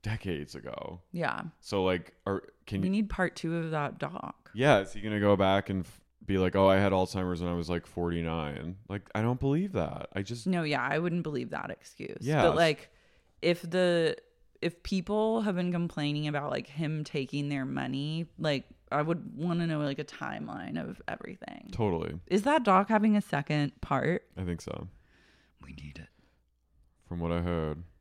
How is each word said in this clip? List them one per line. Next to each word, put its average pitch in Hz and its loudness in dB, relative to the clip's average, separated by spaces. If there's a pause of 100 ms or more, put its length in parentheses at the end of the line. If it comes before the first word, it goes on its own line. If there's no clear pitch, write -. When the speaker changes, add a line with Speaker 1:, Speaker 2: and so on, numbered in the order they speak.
Speaker 1:
decades 92 -4
ago. 73 -10 (120)
Speaker 2:
Yeah. 160 -4 (180)
Speaker 1:
So, 98 0
like, 92 0 (120)
are, 98 -2 (220)
can 196 -2
Speaker 2:
We 185 2
Speaker 1:
you 185 2
Speaker 2:
need 208 0
part - -2
two 165 -4
of 165 -4
that 147 -4
doc. - -10
Speaker 1:
Yeah, 123 8
is 98 -6
he 98 -8
gonna 107 0
go 101 8
back 95 4
and 95 0
f-, - -18 (240)
be 98 2
like, 92 4
"Oh, 95 8
I 95 10
had 98 6
Alzheimer's 92 0
when 87 -2
I - 0
was, 85 -4
like, 87 -2
forty-nine"? 82 -4 (120)
Like, 101 -8
I 107 0
don't 120 2
believe 160 0
that. - -4
I 101 -2
just 117 -6
Speaker 2:
No, 175 2
yeah, 147 0
I 147 0
wouldn't 170 0
believe 135 -4
that - -8
excuse. - -12
Speaker 1:
Yeah, 143 2
Speaker 2:
But, 170 8
Speaker 1:
s- - 2
Speaker 2:
like, 160 2 (520)
if 170 2
the, 170 2 (460)
if 170 -4
people 214 0
have 208 0
been 180 0
complaining 151 -2
about, 147 -2
like, - -4
him 151 -4
taking 143 -4
their 139 -2
money, 135 -4 (120)
like, 147 -2 (260)
I 147 0
would 165 -4
wanna 170 0
know, 160 0
like, 139 -2
a 151 -6
timeline - -8
of - -10
everything. - -12
Speaker 1:
Totally. 82 0
Speaker 2:
Is 185 2
that 285 2
doc 196 6
having 214 4
a 208 4
second 147 -2
part? 139 -2 (100)
Speaker 1:
I 92 -6
think 87 -2
so. - -8 (720)
Speaker 2:
We - -18
need 73 -14
it. 78 -18 (1000)
Speaker 1:
From 87 -6
what 85 -2
I 85 0
heard. 82 -2 (180)